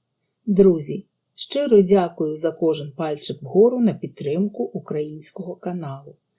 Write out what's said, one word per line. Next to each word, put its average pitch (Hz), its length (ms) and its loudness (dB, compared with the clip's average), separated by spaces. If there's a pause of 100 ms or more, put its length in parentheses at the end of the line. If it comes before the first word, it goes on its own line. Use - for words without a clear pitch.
(460)
Друзі, 185 580 2 (320)
щиро 254 460 4
дякую 170 540 0
за 160 160 -4
кожен 151 400 -2
пальчик 151 500 -6
вгору 220 380 2
на 208 140 2
підтримку 170 680 -6
українського 156 880 -8
каналу, 147 600 -10 (220)